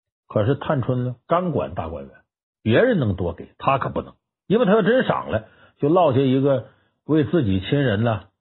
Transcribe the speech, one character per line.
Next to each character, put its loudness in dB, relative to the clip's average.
可 0
是 0
探 -2
春 -2
呢， -6
干 0
管 -4
大 -8
观 -12
园， -20
别 4
人 2
能 0
多 -4
给， -16
她 0
可 -4
不 -6
能， -16
因 2
为 2
她 4
要 4
真 2
赏 -4
了， -4
就 0
落 4
下 2
一 2
个 0
为 2
自 0
己 0
亲 -2
人 0
呢， -2